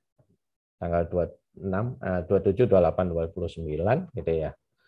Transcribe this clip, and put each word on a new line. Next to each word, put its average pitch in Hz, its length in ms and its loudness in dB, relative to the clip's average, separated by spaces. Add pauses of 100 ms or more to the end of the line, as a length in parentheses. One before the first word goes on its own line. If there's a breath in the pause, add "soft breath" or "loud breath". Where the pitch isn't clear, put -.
(800)
tanggal 85 240 0
dua 87 220 0
puluh - 340 -20
enam, 98 240 -2 (140)
eh, 90 260 -2
dua 98 140 2
puluh - 100 -2
tujuh, 120 140 2
dua 110 160 6
puluh - 20 8
delapan, 85 240 2
dua 82 240 -2
puluh 87 220 -6
sembilan, 82 460 -2 (180)
gitu 82 180 -2
ya. 76 160 -2 (380)